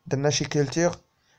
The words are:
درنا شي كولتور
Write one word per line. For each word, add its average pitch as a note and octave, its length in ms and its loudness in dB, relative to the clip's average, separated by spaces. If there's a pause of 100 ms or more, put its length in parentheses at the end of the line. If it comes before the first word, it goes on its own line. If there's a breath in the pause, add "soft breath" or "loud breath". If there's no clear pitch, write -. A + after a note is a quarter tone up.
درنا C#3 240 0
شي C#3+ 140 0
كولتور D3+ 520 0 (420)